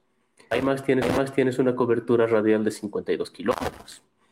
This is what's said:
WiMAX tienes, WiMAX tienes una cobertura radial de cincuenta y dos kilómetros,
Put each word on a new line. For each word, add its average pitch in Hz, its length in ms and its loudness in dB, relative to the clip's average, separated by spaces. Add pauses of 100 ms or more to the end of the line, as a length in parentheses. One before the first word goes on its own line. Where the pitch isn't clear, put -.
(520)
WiMAX 135 320 -2
tienes, 127 240 2
WiMAX 135 260 -2
tienes 131 260 2
una 127 160 2
cobertura 117 520 2
radial 110 360 2
de 107 80 0
cincuenta 98 420 -6
y 80 40 0
dos - 140 -8
kilómetros, - 720 -6 (280)